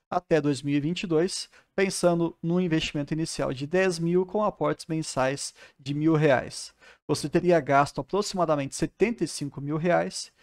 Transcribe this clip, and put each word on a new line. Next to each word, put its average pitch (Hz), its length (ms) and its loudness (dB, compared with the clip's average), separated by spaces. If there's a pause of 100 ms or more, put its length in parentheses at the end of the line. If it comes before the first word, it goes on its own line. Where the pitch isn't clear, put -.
até 175 320 2
dois 139 220 0
mil 143 140 -2
e 147 40 2
vinte 165 220 -4
e 208 40 -6
dois, 170 440 -2 (240)
pensando 175 680 0
num 170 200 0
investimento 160 520 -2
inicial 151 400 -4
de 131 140 -8
dez 180 320 2
mil 170 260 2
com 208 200 -2
aportes 156 420 -4
mensais 139 680 -4 (240)
de 135 160 -8
mil 156 220 2
reais. 147 580 2 (360)
Você 151 200 -2
teria 170 300 4
gasto 143 420 2
aproximadamente 160 760 -2
setenta 190 480 -2
e - 20 -2
cinco 143 340 -10
mil 143 160 -4
reais 170 540 0 (120)